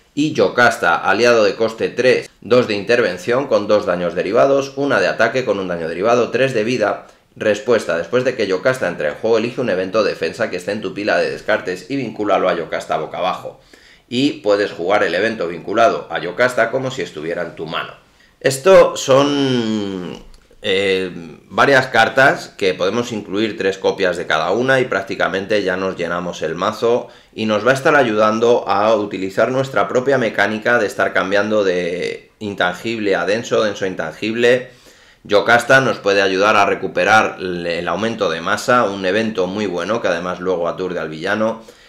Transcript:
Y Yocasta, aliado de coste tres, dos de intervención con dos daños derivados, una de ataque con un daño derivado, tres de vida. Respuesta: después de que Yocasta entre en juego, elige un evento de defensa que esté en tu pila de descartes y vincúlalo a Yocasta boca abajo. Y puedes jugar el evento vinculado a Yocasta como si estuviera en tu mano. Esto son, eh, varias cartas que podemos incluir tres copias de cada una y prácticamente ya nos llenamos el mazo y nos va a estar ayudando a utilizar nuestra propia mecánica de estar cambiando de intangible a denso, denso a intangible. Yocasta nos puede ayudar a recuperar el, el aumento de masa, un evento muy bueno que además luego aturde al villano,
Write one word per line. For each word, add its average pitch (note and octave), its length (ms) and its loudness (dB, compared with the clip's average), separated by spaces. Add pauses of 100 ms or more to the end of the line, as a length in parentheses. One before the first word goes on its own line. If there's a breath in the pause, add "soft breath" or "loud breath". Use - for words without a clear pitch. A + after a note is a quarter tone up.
(160 soft breath)
Y C#3+ 180 0
Yocasta, A2+ 600 2
aliado A2+ 480 2
de G2 120 2
coste G#2+ 340 -2
tres, A2+ 400 0 (120)
dos A#2 260 2
de G#2 80 -2
intervención A#2 720 0
con G#2 200 0
dos G#2 180 4
daños F2 300 -2
derivados, C3+ 600 0
una C#3 240 0
de F2+ 80 2
ataque A2 380 0
con G2+ 140 0
un F#2 80 -4
daño E2+ 200 -4
derivado, G#2 420 0
tres C3 240 0
de G#2+ 100 0
vida. G#2+ 440 -2 (280 loud breath)
Respuesta: G#2+ 640 0
después A#2 260 -2
de B2+ 120 -2
que A2 100 -2
Yocasta G2 420 0
entre D2+ 220 -4
en C#2+ 60 -6
juego, A2+ 240 0
elige B2+ 220 -4
un A#2 80 -2
evento F#2+ 340 -2
de F2 80 0
defensa E2+ 400 -4
que F#2 60 -6
esté G2+ 140 -6
en A2 100 -6
tu F#2 120 -8
pila G2 240 -2
de D#2 140 0
descartes F#2 580 -4
y C3+ 60 -4
vincúlalo G#2 540 0
a F2 40 0
Yocasta E2+ 440 -6
boca D#2 220 -8
abajo. F2 400 -6 (480 soft breath)
Y C3+ 340 0
puedes G2+ 300 2
jugar G2 320 0
el F2 120 -2
evento G2 320 -2
vinculado F2+ 600 0
a E2 100 -4
Yocasta A2+ 520 0
como C3 180 -4
si A2+ 140 -8
estuviera E2+ 400 -6
en D#2+ 120 -10
tu E2 120 -10
mano. D#2+ 260 -8 (460 soft breath)
Esto E3+ 580 6
son, A2+ 1200 0 (400)
eh, F#2+ 480 0 (360)
varias B2+ 420 2
cartas C3 640 4
que F#2 240 0
podemos G#2 400 -2
incluir G2+ 440 -2
tres F#2+ 200 0
copias F#2 400 0
de E2 100 -6
cada D#2+ 240 0
una C3 300 2
y - 40 2
prácticamente F#2+ 800 -2
ya F#2 140 0
nos F#2+ 180 -4
llenamos F2 460 -6
el D#2+ 120 -4
mazo A2 540 -2 (260 loud breath)
y A2 120 -6
nos G#2+ 200 0
va B2+ 60 4
a C#3 40 4
estar D3+ 200 2
ayudando A2+ 720 2
a G#2 280 2
utilizar G2+ 540 -2
nuestra C3 380 0
propia B2+ 300 0
mecánica G#2+ 600 0
de G#2 100 0
estar G2 260 -2
cambiando G2+ 500 0
de F2 760 -4
intangible G2+ 760 -2
a F2 100 0
denso, A2+ 380 0
denso G2+ 220 -4
a - 20 -2
intangible. A2 840 0 (520 loud breath)
Yocasta A2+ 560 4
nos A#2 200 0
puede G2 220 2
ayudar G2 360 4
a G2+ 80 6
recuperar G2 720 2
el, F2 260 -6
el E2+ 220 -4
aumento G2 420 -2
de E2 120 -4
masa, G#2 420 2
un G2 220 -2
evento G#2+ 420 0
muy G#2 200 -4
bueno F2+ 340 -2
que G2+ 80 0
además F2+ 320 -4
luego F2 260 -2
aturde F2 320 -4
al D#2+ 80 -6
villano, G2+ 540 -4 (280 loud breath)